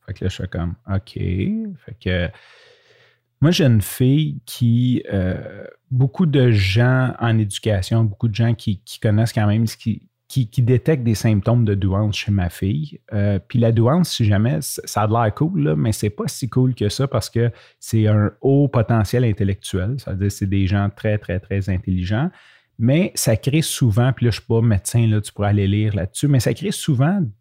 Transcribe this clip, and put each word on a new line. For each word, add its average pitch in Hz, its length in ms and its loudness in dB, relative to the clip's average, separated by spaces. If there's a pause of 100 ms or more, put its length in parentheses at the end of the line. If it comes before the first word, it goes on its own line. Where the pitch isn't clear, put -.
Fait 98 80 -10
que - 120 -8
là, 92 40 0
je - 60 -10
suis 92 120 -8
comme, « 87 280 -6 (120)
Ok. » 98 260 -6
Fait 131 840 -6
que 90 300 -2 (1120)
moi, 151 100 4
j'ai 180 140 2
une 117 160 4
fille 143 640 0
qui, 120 680 0
euh, 95 540 -4 (260)
beaucoup 131 340 2
de 135 260 4
gens 120 680 2
en 113 180 2
éducation, 107 680 0
beaucoup 110 240 -2
de 104 80 -2
gens 117 180 2
qui, 107 300 -4
qui - 160 -18
connaissent 110 340 0
quand 107 140 0
même 110 200 2
ce - 100 -8
qui, - 300 -6 (200)
qui, 127 220 -2
qui - 120 -4
détectent 127 420 0
des 113 120 2
symptômes 113 500 2
de 104 100 2
douance 98 400 0
chez - 160 -4
ma 92 180 0
fille. 139 500 -4 (140)
Euh, 101 260 0
puis - 200 -4
la 117 120 4
douance, 120 380 2
si - 160 0
jamais, 110 360 2
c-, - 240 -10
ça - 180 -2
a 107 40 0
de 107 60 0
l'air 117 220 2
cool, 160 280 -2
là, 156 120 0
mais 135 160 0
c'est 104 180 -2
pas 220 180 -8
si - 220 -8
cool 127 240 2
que 104 160 -2
ça 135 180 -2
parce - 220 -4
que 117 220 0 (280)
c'est 110 280 0
un 104 240 2 (100)
haut 139 260 4
potentiel 117 560 0
intellectuel. 98 760 -2
Ça - 120 -12
veut 95 60 -6
dire 101 100 0
que 98 60 -2
c'est 101 160 -4
des 98 160 0
gens 98 300 0
très, 107 220 -2
très, 92 220 -4
très 98 300 -4
intelligents. 95 640 -2 (460)
Mais 139 380 2
ça 113 220 0
crée 147 240 0
souvent, 120 500 2
puis 120 140 -2
là, 117 60 2
je - 80 -6
suis - 80 -20
pas 113 140 2
médecin, 117 460 2
là, 107 140 2
tu - 100 -12
pourrais 101 180 -2
aller 101 180 2
lire 104 280 0
là-dessus, 95 320 -4
mais 139 140 4
ça 131 120 0
crée 170 180 -6
souvent 160 500 0 (200)